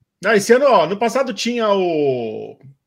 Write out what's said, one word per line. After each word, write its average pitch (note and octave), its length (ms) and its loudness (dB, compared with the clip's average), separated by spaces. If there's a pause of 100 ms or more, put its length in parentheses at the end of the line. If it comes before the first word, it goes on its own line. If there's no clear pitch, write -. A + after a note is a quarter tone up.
(240)
Não, G#3 100 0
esse G#3 200 4
ano, C4 120 4
ó, G3 220 4
no G3 100 -4
passado B3 360 -2
tinha A3+ 400 -4
o C3 840 -2 (280)